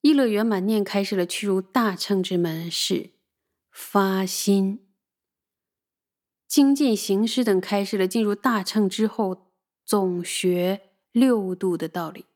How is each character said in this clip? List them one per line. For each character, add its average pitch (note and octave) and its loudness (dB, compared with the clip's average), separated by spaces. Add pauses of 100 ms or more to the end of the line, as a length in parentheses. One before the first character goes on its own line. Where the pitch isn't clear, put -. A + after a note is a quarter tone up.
意 D4+ 6
乐 C4+ 4
圆 G#3+ 0
满 G3 0
念 G#3+ 0
开 G3 -2
示 G3 -4
了 F3+ 2
去 G3+ -6
入 F#3+ 0
大 G#3 -2
乘 F#3+ -2
之 F#3 -2
门， E3 -2
是 - -4 (600)
发 F#3+ 0
心。 G3 0 (1600)
精 C#4 4
进 C4+ 2
行 G3+ 0
施 B3 -2
等 G3 2
开 G3+ -2
示 G3 -4
了 F#3 0
进 A3+ 0
入 G#3 0
大 G#3+ -2
乘 G#3 0
之 G#3+ 0
后 F#3+ -6 (320)
总 F#3 0
学 F3+ -2 (200)
六 A3+ 2
度 F#3 -2
的 E3 -6
道 E3 -8
理 F3+ -20 (100)